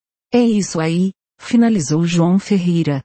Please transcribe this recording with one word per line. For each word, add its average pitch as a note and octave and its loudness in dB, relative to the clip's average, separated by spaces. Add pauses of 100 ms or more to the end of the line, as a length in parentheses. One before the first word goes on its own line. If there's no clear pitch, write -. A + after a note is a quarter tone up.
(320)
É A#3+ 2
isso G#3 0
aí, F3 -2 (260)
finalizou F#3+ 0
João E3+ 2
Ferreira. F3 -2